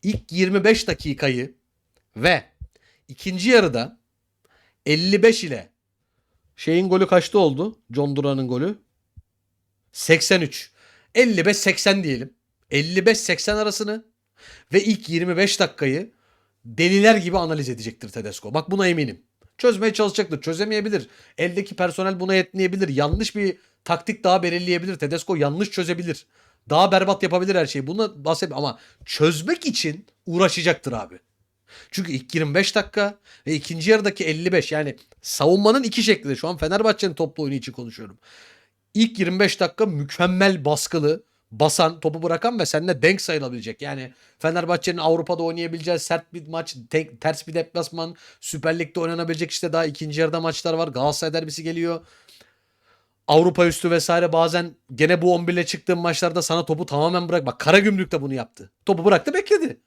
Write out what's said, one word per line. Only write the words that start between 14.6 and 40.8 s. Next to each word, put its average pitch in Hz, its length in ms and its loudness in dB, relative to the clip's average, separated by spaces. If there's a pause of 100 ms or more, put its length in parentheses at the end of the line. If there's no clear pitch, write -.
ve 196 120 4
ilk 208 240 0
yirmi 170 280 -2
beş 196 240 2
dakikayı 165 520 -2 (520)
deliler 190 520 4
gibi 185 220 0
analiz 156 300 -2
edecektir 113 400 -10
Tedesco. 104 460 -12
Bak 156 160 -4
buna 190 180 2
eminim. 147 340 -2 (360)
Çözmeye 220 340 2
çalışacaktır. 196 480 -2
Çözemeyebilir. 202 680 -4 (300)
Eldeki 175 380 -4
personel 185 440 -2
buna 185 140 -2
yetmeyebilir. 185 540 0
Yanlış 147 480 0
bir 196 220 -2 (260)
taktik 170 400 -4
daha 185 180 4
belirleyebilir. 175 540 -2
Tedesco 160 380 -4
yanlış 156 360 -2
çözebilir. 175 560 -6 (440)
Daha 175 220 6
berbat 190 300 2
yapabilir 185 320 0
her 165 120 2
şeyi. 139 200 -6
Buna 180 380 -4
bahset-, 156 280 -2
ama 135 260 -6 (260)
çözmek 170 640 0
için 175 400 -6 (200)
uğraşacaktır 175 680 2
abi. 92 260 -10 (720)
Çünkü 170 220 -6
ilk 131 220 -8
yirmi 151 200 -2
beş 190 200 0
dakika 202 440 -2 (280)
ve 156 80 -2
ikinci 160 360 -4
yarıdaki 202 340 2
elli 165 280 -2
beş, 165 200 0
yani 151 240 -4 (260)
savunmanın 202 600 4
iki 233 200 -2
şekli 208 260 2
de. 135 80 -2
Şu 160 120 -6
an 175 80 -6
Fenerbahçe'nin 196 580 0
toplu 156 280 -6
oyunu 139 120 -4
için 131 180 -8
konuşuyorum. 113 460 -16 (760)
İlk 226 240 2
yirmi 185 220 0
beş 190 200 2
dakika 196 260 0
mükemmel 180 800 0
baskılı, 151 580 0 (280)